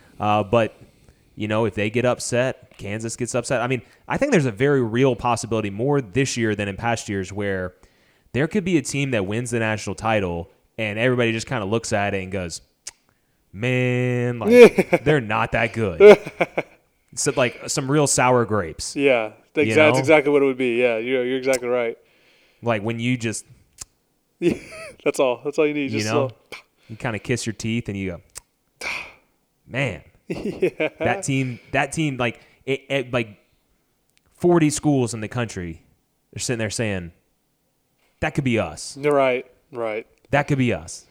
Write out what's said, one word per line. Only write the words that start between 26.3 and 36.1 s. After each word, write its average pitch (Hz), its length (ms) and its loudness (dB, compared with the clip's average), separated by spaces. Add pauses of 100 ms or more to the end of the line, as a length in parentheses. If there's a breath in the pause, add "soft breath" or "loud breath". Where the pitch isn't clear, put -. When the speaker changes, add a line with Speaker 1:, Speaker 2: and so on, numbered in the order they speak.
Speaker 1:
You 110 80 -16
kinda 113 220 -6
kiss - 280 -4
your 113 80 -4
teeth 113 340 -6
and 101 80 -6
you 95 140 -6 (720)
go, - 80 -8
<sighs> - 800 -16
"Man." 113 400 -6
Speaker 2:
<laughs> - 60 -20 (160)
Yeah. 170 600 -4 (120)
Speaker 1:
That 123 220 -2
team, 135 380 -4 (120)
that 139 200 -2
team, 151 240 -4
like, 120 240 -4 (240 soft breath)
it, 135 240 -4
it, 131 240 -4
like, 113 260 -4 (1000)
forty 170 340 4
schools 139 440 0
in 110 60 -8
the 107 80 -8
country 92 540 -8 (520)